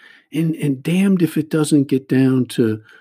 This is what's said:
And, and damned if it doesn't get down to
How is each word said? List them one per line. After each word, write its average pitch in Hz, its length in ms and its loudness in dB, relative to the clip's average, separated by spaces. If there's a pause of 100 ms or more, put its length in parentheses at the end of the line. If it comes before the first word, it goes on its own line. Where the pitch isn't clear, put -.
(320)
And, 160 240 -2
and 135 260 -4
damned 185 400 2
if 160 140 -2
it 156 120 -4
doesn't 151 360 2
get 131 240 -2
down 131 380 2
to 110 360 -2 (180)